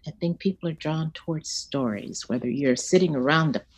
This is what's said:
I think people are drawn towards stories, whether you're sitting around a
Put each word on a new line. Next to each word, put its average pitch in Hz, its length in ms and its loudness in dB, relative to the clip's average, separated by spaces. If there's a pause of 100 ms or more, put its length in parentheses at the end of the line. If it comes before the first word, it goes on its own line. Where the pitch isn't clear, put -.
I 151 140 -8
think 170 180 0
people 185 300 -2
are 160 60 -4
drawn 160 360 -2
towards 156 400 -6
stories, - 800 -4
whether 123 200 -2
you're 131 280 2
sitting 180 400 2
around 147 400 4
a - 60 -4 (160)